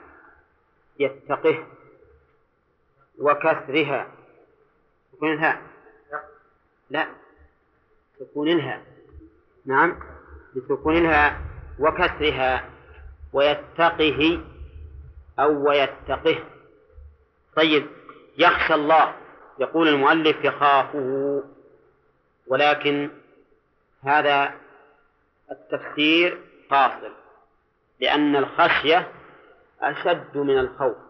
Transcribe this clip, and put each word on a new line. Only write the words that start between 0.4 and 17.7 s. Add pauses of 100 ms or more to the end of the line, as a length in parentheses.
يتقه (1500)
وكسرها. (1040)
سكون
الهاء؟ (1300)
لا، (1120)
سكون
الهاء. (840)
نعم، (580)
بسكون
الهاء (380)
وكسرها. (600)
ويتقه (1000)
أو
ويتقه. (1160)
طيب، (520)